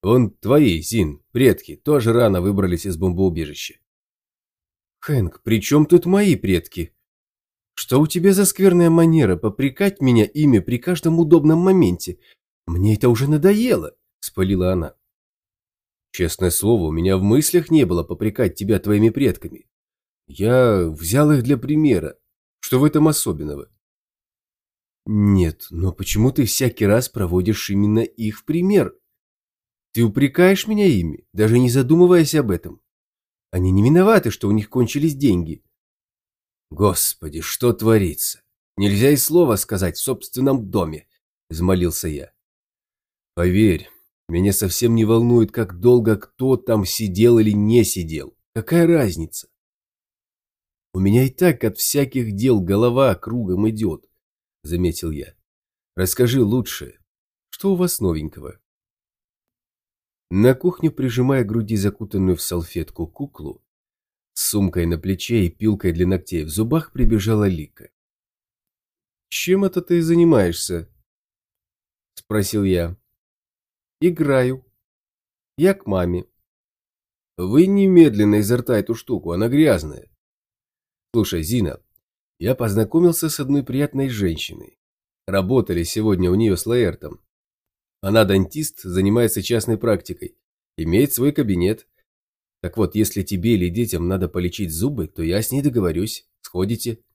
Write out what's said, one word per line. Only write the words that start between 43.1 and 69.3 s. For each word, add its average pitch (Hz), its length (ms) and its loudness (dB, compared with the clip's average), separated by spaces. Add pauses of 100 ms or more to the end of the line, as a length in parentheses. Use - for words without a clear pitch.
Поверь, 90 560 0 (380)
меня 95 260 0
совсем 113 400 -2
не 113 100 2
волнует, 113 480 2
как 92 260 -6
долго 113 380 4
кто 131 400 -2
там 107 300 -2
сидел 110 520 2
или 107 120 4
не 107 340 2
сидел. 80 500 -8 (200)
Какая 165 320 0
разница? 98 640 -2 (1500)
У 92 60 -4
меня 107 240 4
и 127 60 -2
так 170 340 0
от 107 120 -2
всяких 131 560 -4
дел 110 280 2
голова 117 540 2
кругом 107 540 -4
идёт, 107 400 -6 (540)
заметил 85 480 -4
я. 73 240 -12 (600)
Расскажи 120 460 0
лучше, 107 560 -4 (520)
что 196 220 -4
у 180 40 0
вас 175 240 -2
новенького? 78 580 -6 (1800)
На 117 200 4
кухню, 165 360 -2
прижимая 127 540 -2
к - 20 -4
груди 110 300 -4
закутанную 98 600 -2
в - 60 -12
салфетку 85 640 -8
куклу, - 560 -16 (680)
с - 160 -8
сумкой 90 380 -2
на 82 100 -2
плече 95 480 -2
и 82 60 -2
пилкой 98 420 -2
для 87 140 -2
ногтей 87 380 -4
в 78 40 -12
зубах 113 440 -4
прибежала 107 540 0
Лика. 80 440 -8 (1400)
"Чем 190 340 0